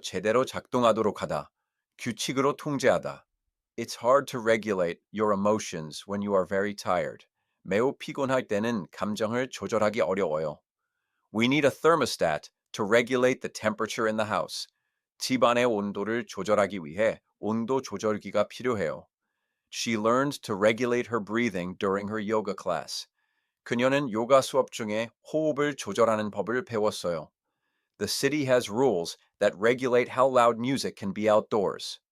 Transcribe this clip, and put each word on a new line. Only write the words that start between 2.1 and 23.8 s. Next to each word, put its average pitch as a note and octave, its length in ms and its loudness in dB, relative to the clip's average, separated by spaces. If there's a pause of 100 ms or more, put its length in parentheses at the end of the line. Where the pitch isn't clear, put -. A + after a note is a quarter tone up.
통제하다. G#2 680 0 (540)
It's A#2 180 -8
hard C3+ 320 4
to C3 120 -6
regulate G#2 600 0 (100)
your G#2 220 2
emotions G2 760 -2
when G2+ 140 -6
you G2+ 100 -4
are F#2 140 2
very G2+ 280 -2
tired. D#2+ 520 -4 (360)
매우 A2 360 0
피곤할 C3+ 500 -2
때는 G#2+ 420 -2
감정을 A2 600 -4
조절하기 G#2+ 500 0
어려워요. D#2+ 600 -2 (680)
We A2 140 0
need C#3 220 2
a B2+ 40 4
thermostat A#2 760 0 (240)
to A#2+ 140 -4
regulate B2 560 2
the - 100 -8
temperature A2 560 -2
in A2 80 -2
the G#2+ 140 -2
house. - 360 -4 (520)
집안의 A#2+ 480 2
온도를 G#2 600 -2
조절하기 G2 600 0
위해 F#2 340 -2 (180)
온도 A2+ 440 -2
조절기가 G#2 640 -4
필요해요. G2+ 600 -4 (600)
She - 240 -4
learned B2 460 0
to G#2+ 160 -6
regulate A#2 540 2
her A#2 120 -2
breathing F#2 540 -2
during G2+ 320 -2
her A2 100 -6
yoga G#2 400 -2
class. - 480 -6 (560)
그녀는 C3 480 2